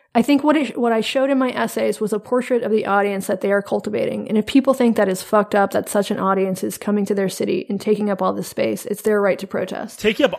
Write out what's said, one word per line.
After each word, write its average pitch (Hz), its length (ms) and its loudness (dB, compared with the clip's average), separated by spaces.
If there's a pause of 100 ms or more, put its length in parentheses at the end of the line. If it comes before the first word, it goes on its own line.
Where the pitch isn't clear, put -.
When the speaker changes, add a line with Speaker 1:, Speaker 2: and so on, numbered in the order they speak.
(140)
Speaker 1:
"I 240 80 4
think 285 220 4
what 294 140 4
it, 262 200 -2
what 233 140 0
I 226 100 2
showed 269 300 0
in 269 80 2
my 254 120 0
essays 220 500 -2
was 208 120 -2
a 208 60 0
portrait 247 440 0
of - 80 -2
the 214 140 2
audience 202 420 0
that - 140 -2
they 202 100 0
are 202 120 2
cultivating. 214 640 -4
And 214 100 0
if 214 80 2
people 269 300 4
think 233 220 2
that 208 120 4
is 185 140 -4
fucked 208 320 0
up, 196 160 2
that 190 180 -2
such 202 220 0
an 202 80 -4
audience 190 440 0
is 208 140 -6
coming 208 280 0
to 202 100 0
their 196 140 0
city - 400 -2
and 196 120 -2
taking 208 280 0
up 190 120 -2
all 190 120 0
this 196 160 -8
space, - 360 -2
it's 208 160 -6
their 214 200 2
right 185 180 2
to 190 80 -10
protest." - 520 -8
Speaker 2:
Taking 220 260 2
up 165 140 0